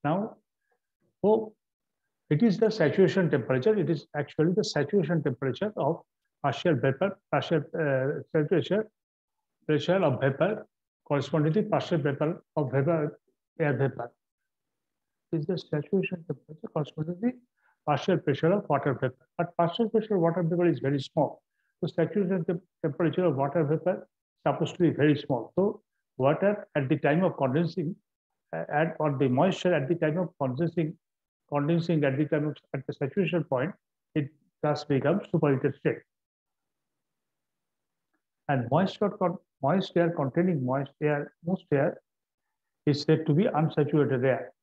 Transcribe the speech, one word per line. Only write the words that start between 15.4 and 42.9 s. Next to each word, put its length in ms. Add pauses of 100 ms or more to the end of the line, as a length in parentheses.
the 120
saturation 720
temperature 440
corresponding 440
to 40
the 120 (540)
partial 320
pressure 340
of 160
water 260
vapor. 220 (200)
But 200
partial 320
pressure 260
of 60
water 240
vapor 240
is 100
very 220
small. 420 (380)
So 80
saturation 560
temp-, 180 (200)
temperature 420
of 100
water 300
vapor 420 (400)
supposed 300
to 60
be 80
very 280
small. 380
So 260 (360)
water 580
at 120
the 100
time 260
of 120
condensing, 600 (580)
uh, 80 (100)
at, 280
or 180
the 80
moisture 480
at 140
the 80
time 220
of 100 (120)
condensing, 560 (560)
condensing 520
at 120
the 100
time 200
of, 100 (160)
at 140
the 60
saturation 500
point, 300 (420)
it 140 (340)
thus 220
becomes 480
superheated 420
state. 240 (2500)
And 220
moisture 400
con-, 280 (260)
moist 320
air 140
containing 540
moist 280 (100)
air, 300 (120)
moist 280
air 280 (840)
is 160